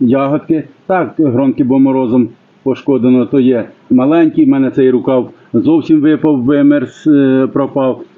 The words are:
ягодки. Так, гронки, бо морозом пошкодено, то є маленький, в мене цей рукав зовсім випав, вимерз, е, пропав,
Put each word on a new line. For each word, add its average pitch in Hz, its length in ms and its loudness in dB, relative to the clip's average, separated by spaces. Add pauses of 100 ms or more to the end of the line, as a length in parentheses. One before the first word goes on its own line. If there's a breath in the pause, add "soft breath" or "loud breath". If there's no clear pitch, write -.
ягодки. 139 640 -2 (220)
Так, 180 320 -2
гронки, 135 460 -2
бо 131 140 0
морозом 131 500 0 (340)
пошкодено, 127 640 0
то 139 140 0
є 123 240 0 (260)
маленький, 151 540 2
в 131 40 4
мене 135 220 0
цей 131 200 2
рукав 123 400 -2 (220 soft breath)
зовсім 156 480 0
випав, 147 420 0
вимерз, 143 640 0
е, 135 460 2
пропав, 131 480 -4 (180)